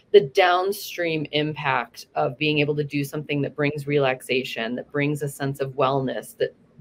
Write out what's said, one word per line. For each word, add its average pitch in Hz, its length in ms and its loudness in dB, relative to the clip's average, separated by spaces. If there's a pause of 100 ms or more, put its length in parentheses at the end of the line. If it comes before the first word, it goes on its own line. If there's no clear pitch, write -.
(140)
the 202 160 12
downstream 180 1040 2
impact 147 800 -2
of 147 220 -2
being 151 220 0
able 147 180 2
to 151 80 -2
do 143 180 -4
something 147 380 -4
that 139 120 -4
brings 143 320 -2
relaxation, 127 920 -2
that - 180 -10
brings 143 300 0
a 147 40 -2
sense 135 320 -6
of 135 120 -4
wellness, 131 680 -2
that - 180 -2 (260)